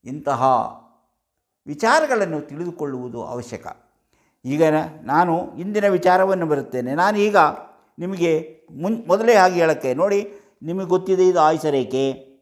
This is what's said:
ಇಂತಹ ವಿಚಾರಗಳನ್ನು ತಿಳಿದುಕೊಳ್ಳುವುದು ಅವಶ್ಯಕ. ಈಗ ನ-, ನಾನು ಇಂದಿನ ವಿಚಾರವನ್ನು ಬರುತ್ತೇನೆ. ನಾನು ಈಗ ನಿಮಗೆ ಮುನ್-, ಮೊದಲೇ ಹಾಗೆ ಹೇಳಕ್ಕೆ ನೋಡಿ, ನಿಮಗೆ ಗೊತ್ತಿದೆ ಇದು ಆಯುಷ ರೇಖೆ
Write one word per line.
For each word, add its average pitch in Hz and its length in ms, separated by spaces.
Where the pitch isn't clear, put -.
ಇಂತಹ 135 380
ವಿಚಾರಗಳನ್ನು 220 760
ತಿಳಿದುಕೊಳ್ಳುವುದು 143 800
ಅವಶ್ಯಕ. 117 440
ಈಗ 147 200
ನ-, 156 380
ನಾನು 165 540
ಇಂದಿನ 202 320
ವಿಚಾರವನ್ನು 185 580
ಬರುತ್ತೇನೆ. 135 480
ನಾನು 202 240
ಈಗ 208 180
ನಿಮಗೆ 170 720
ಮುನ್-, 202 360
ಮೊದಲೇ 220 280
ಹಾಗೆ 185 200
ಹೇಳಕ್ಕೆ 156 400
ನೋಡಿ, 202 340
ನಿಮಗೆ 180 240
ಗೊತ್ತಿದೆ 185 420
ಇದು 175 120
ಆಯುಷ 156 260
ರೇಖೆ 135 760